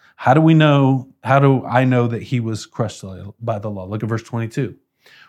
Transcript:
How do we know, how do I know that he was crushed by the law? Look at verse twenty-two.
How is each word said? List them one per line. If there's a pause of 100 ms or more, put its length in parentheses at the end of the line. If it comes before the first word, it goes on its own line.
(160)
How
do
we
know, (160)
how
do
I
know
that
he
was
crushed (380)
by
the
law?
Look
at
verse
twenty-two. (520)